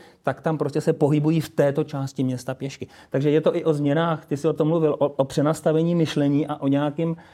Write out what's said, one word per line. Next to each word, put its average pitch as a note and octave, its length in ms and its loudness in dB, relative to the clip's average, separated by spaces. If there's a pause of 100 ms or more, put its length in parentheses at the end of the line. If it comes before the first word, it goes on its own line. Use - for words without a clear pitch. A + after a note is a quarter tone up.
(240)
tak - 180 -4
tam D#3+ 160 -2
prostě D3 240 -2
se D#3+ 120 0
pohybují D3+ 480 2
v - 80 -10
této C#3+ 340 0
části C#3 400 -6
města B2+ 300 -4
pěšky. - 340 -10 (220)
Takže C#3+ 200 0
je D3+ 120 4
to E3 140 2
i E3+ 100 -2
o D#3+ 80 2
změnách, D3+ 520 0
ty C#3+ 120 -4
jsi D#3+ 100 -2
o D3+ 60 2
tom D#3 140 0
mluvil, D#3+ 320 2
o, C#3+ 100 2
o C#3+ 160 -2
přenastavení D#3+ 720 0
myšlení D3 520 2
a D3+ 80 -6
o C#3 120 -4
nějakém D3 480 0 (180)